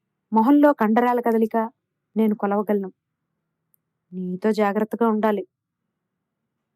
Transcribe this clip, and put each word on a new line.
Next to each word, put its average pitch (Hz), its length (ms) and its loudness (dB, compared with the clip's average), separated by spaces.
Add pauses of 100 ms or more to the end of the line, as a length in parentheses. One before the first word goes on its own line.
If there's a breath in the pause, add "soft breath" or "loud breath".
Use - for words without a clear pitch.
(340)
మొహంలో 285 400 4
కండరాల 240 460 0
కదలిక 226 520 -2 (460)
నేను 214 180 2
కొలవగలను. 202 560 -2 (1200)
నీతో 185 380 -4
జాగ్రత్తగా 214 580 -2
ఉండాలి. 214 380 -2 (1300)